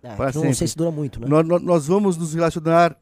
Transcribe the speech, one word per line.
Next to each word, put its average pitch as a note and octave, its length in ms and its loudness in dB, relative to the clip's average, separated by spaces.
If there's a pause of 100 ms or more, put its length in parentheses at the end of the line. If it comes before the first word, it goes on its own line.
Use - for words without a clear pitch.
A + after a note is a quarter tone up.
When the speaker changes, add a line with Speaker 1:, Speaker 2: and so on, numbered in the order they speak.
Speaker 1:
É, A#2 140 -16
Speaker 2:
Para B2+ 160 -2
Speaker 1:
que C3+ 60 -6
não D#3+ 60 -2
Speaker 2:
sempre. C3+ 140 0
Speaker 1:
sei E3 100 -2
se - 100 -8
dura E3+ 140 -2
muito, D3 280 -8
né? A#2 80 -8
Speaker 2:
Nó-, D3+ 160 4
nó-, E3+ 160 0
nós E3 280 0
vamos F#3+ 300 2
nos D#3+ 160 -6
relacionar E3 680 2